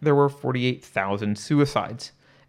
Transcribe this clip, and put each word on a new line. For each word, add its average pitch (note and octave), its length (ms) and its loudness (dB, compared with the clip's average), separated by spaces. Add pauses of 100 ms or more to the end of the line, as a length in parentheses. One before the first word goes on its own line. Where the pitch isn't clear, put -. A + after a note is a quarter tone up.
there D3 140 2
were C#3+ 140 4
forty-eight B2+ 560 -2
thousand G2+ 540 -2
suicides. C#3 760 -2 (360)